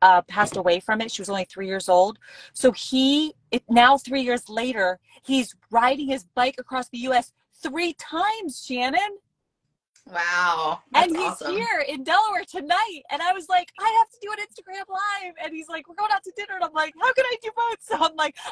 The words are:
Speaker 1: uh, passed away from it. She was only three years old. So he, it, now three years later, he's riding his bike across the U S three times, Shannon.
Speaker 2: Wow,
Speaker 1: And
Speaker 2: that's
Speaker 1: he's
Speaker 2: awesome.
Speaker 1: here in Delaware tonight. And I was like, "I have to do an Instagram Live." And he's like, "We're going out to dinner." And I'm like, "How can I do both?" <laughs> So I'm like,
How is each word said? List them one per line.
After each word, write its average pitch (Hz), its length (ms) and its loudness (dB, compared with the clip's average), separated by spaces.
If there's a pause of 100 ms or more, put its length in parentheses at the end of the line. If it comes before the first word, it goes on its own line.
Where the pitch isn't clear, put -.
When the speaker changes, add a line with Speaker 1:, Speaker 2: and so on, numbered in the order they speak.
Speaker 1:
uh, 185 200 8
passed 202 340 0
away 180 220 2
from 220 220 -2
it. 226 100 -6
She - 100 -8
was 185 80 -10
only 196 180 -2
three 190 200 -10
years 190 220 -6
old. 185 320 4 (320)
So - 180 2
he, 277 640 0 (160)
it, - 180 -2
now 240 300 8
three 269 220 -4
years 247 280 -4
later, 214 520 -2 (240)
he's 262 280 0 (200)
riding 262 340 2
his 269 180 -4 (120)
bike 254 220 0
across 254 300 -8
the 240 100 -14
U 254 140 -2
S 240 200 0 (280)
three 330 340 -4
times, 381 680 -4
Shannon. 302 540 -2 (880)
Speaker 2:
Wow, 175 720 0 (140)
Speaker 1:
And 339 160 4
Speaker 2:
that's 330 100 -2
Speaker 1:
he's 381 100 -2 (120)
Speaker 2:
awesome. 359 140 -4
Speaker 1:
here 427 320 -2
in 269 160 -8
Delaware 392 400 2
tonight. 349 680 -4
And 285 100 -4
I 349 120 0
was 370 160 -8
like, 359 320 0
"I 415 80 2 (100)
have 453 120 4
to 453 120 -20
do 415 80 -10
an 427 80 -8
Instagram 392 500 -12
Live." 392 540 -4
And 320 100 -8
he's 320 160 -12
like, 320 200 -10
"We're 330 80 -20
going 415 160 0
out 392 100 0
to 370 140 -14
dinner." 403 180 -8
And 370 80 -4
I'm 311 100 -4
like, 311 280 -2
"How 508 140 2
can 523 100 4
I 494 180 -4
do 453 140 -8
both?" 466 220 -2
<laughs> - 20 -20
So - 180 -6
I'm 320 160 0
like, 302 220 -4 (140)